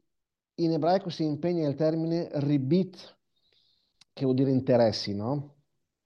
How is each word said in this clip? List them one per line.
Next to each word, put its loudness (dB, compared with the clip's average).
in 0
ebraico 0
si -6
impegna -2
il -2
termine 0
ribit, 0
che -6
vuol 2
dire 2
interessi, 2
no? -6